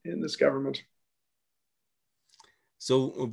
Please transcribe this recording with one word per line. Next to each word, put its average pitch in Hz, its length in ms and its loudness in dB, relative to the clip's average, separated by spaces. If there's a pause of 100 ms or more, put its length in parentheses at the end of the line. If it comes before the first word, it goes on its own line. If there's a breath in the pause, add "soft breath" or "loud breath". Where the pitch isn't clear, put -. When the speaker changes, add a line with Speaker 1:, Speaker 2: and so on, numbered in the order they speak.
Speaker 1:
in 170 160 -6
this 151 160 -4
government. 139 480 0 (1900)
Speaker 2:
So 131 300 2 (240)